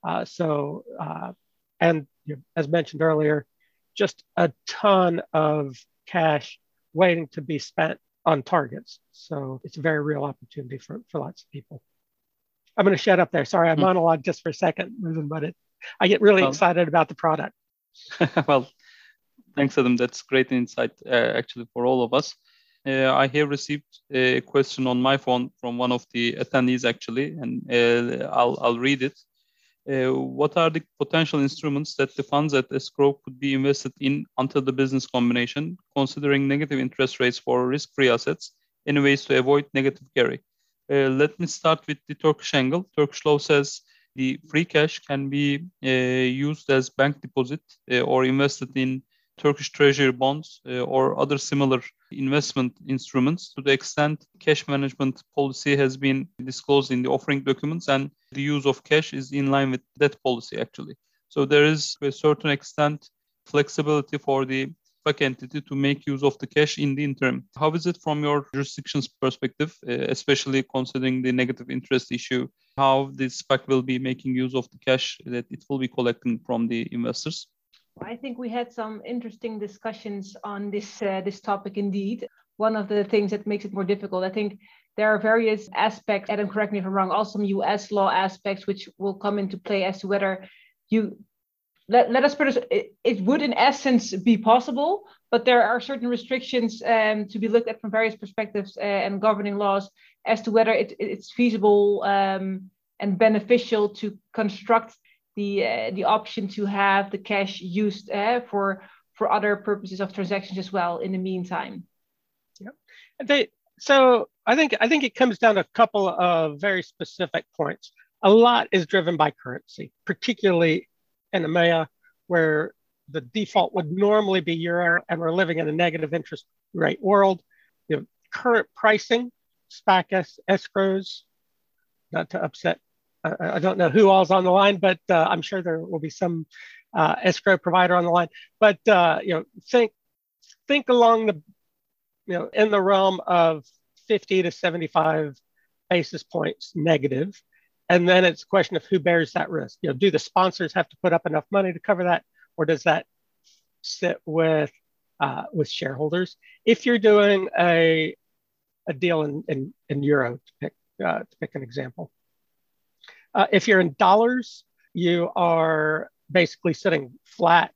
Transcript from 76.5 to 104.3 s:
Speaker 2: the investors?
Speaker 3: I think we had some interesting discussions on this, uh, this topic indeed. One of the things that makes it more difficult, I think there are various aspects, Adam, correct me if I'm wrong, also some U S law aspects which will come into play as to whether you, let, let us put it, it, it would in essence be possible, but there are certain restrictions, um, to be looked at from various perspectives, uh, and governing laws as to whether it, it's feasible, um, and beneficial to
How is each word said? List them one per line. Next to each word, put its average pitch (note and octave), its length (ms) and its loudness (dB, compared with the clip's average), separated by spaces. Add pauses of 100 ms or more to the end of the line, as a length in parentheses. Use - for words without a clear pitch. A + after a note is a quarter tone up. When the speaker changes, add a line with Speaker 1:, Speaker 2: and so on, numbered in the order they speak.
Speaker 2:
the A#2 240 -4
investors? A#2 560 -8 (540)
Speaker 3:
I A3+ 140 -12
think B3 220 -12
we B3 120 -10
had A#3+ 240 -8
some A3 320 -12
interesting A#3 540 -10
discussions G#3 840 -12
on G3+ 280 -10
this, G3+ 300 -8
uh, F#3+ 220 -4
this G3 160 -8
topic G3 380 -8
indeed. G3+ 500 -6 (300)
One A3 180 0
of G#3 120 -4
the G#3 160 0
things G3+ 280 0
that G#3 160 -6
makes G#3 160 -4
it G3+ 100 -10
more G3 120 -4
difficult, G3 380 -4
I F#3+ 60 -4
think G3+ 300 -6 (380)
there G#3+ 160 2
are G3+ 60 0
various A3 540 0
aspects, G3+ 560 -2
Adam, G#3 200 -2
correct G#3 240 -4
me G3+ 60 -4
if F3+ 60 -6
I'm F#3+ 60 -6
wrong, F#3+ 200 0
also G#3+ 220 -2
some G3+ 120 -4
U G3 180 -2
S G3+ 280 -4
law G3 180 2
aspects F#3+ 560 -4
which G3 320 -8
will G3 160 -4
come G3+ 260 -4
into F#3+ 180 -6
play G3 260 -4
as F#3+ 160 -4
to G3 80 -10
whether F#3+ 400 -2 (420)
you, A3 280 -2 (720)
let, A#3 240 4
let C4 140 2
us C#4+ 100 2
put D4 140 0
it, B3+ 200 -2
it, - 340 -2
it G#3+ 180 0
would A3 200 2
in C#4+ 120 -2
essence B3+ 600 2
be G3 240 2
possible, C4 640 2 (280)
but A#3 140 0
there A#3+ 180 6
are A3+ 160 0
certain A#3+ 280 -8
restrictions, A#3+ 800 -4
um, G#3+ 440 2
to A3 100 -10
be A3 80 -2
looked A3+ 220 2
at A3+ 100 -10
from G#3 120 -10
various A3 240 0
perspectives, G#3 600 -8
uh, - 40 -8
and G3 400 -2
governing G3+ 360 0
laws G3 320 -2 (360)
as A3 160 -2
to A3+ 100 -6
whether A3 200 4
it, - 280 -2
it's G#3 320 -8
feasible, G#3 720 2
um, F#3+ 640 -2 (300)
and G3+ 180 -2
beneficial G#3+ 720 2
to G#3 280 -10 (160)